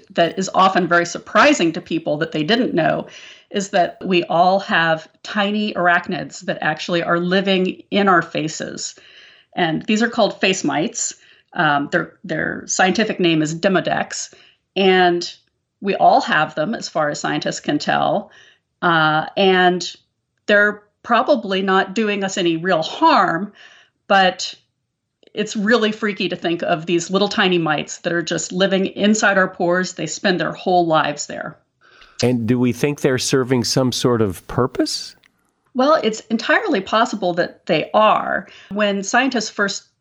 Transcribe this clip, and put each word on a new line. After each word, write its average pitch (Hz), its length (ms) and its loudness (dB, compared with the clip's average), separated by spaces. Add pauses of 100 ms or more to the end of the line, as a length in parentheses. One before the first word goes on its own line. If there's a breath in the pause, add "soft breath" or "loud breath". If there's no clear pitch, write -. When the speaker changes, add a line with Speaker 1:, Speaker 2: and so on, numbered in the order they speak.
(120)
Speaker 1:
that 170 280 0
is 185 140 -4
often 185 340 2
very 170 180 2
surprising 214 680 2
to 190 80 -8
people 160 360 -4
that 160 140 -4
they 156 120 -2
didn't 220 300 0
know, 156 340 0 (420 loud breath)
is 196 220 -6
that 175 340 0
we 180 200 2
all 185 360 2
have 165 480 0 (140)
tiny 208 500 -2
arachnids 175 680 -2
that 175 200 -6
actually 165 420 -2
are 170 160 0
living 185 720 0
in 202 160 2
our 170 140 6
faces. - 760 -8 (580 loud breath)
And 160 340 -2
these 214 140 2
are 233 80 0
called 202 300 0
face 185 240 -2
mites. - 500 -4 (400 soft breath)
Um, 147 380 0
their, - 320 -4
their - 440 -6
scientific 196 520 0
name 165 220 2
is 156 120 -2
Demodex. 165 800 -2 (440 soft breath)
And 185 580 2 (460)
we 196 140 -2
all 196 260 6
have 156 340 -2
them, 160 180 -4
as - 140 -8
far 151 220 -2
as 151 100 -6
scientists 151 400 -4
can 147 200 -2
tell. 147 520 -2 (500 soft breath)
Uh, 156 440 2 (120)
and 185 580 2 (500)
they're 208 380 2 (200)
probably 226 580 0
not 190 340 0
doing 202 280 -2
us 190 140 -4
any 170 200 0
real 165 260 0
harm, 208 680 2 (560 loud breath)
but 190 460 2 (800)
it's 208 220 -4
really 214 360 2
freaky 208 380 -4
to 180 60 -8
think 170 280 -4
of 165 220 -2
these 170 240 -2
little 196 180 2
tiny 190 300 2
mites 151 420 -4
that 165 140 -4
are 170 80 -2
just 165 300 -6
living 190 360 0
inside 208 500 2
our 185 100 2
pores. 180 460 -2
They 156 140 -8
spend 180 320 -2
their 156 120 -4
whole 175 340 0
lives 147 420 0
there. - 300 -12 (640 loud breath)
Speaker 2:
And 120 260 0
do 123 120 2
we 123 120 2
think 147 300 -2
they're 135 160 2
serving 127 460 2
some 127 280 0
sort 120 300 2
of 95 260 -2
purpose? - 680 -2 (580)
Speaker 1:
Well, 277 300 2
it's - 180 -2
entirely 302 600 0
possible 214 540 0
that - 300 -4
they 160 280 0
are. 208 540 2 (220 loud breath)
When 202 340 0
scientists 247 460 0
first - 380 -4 (140)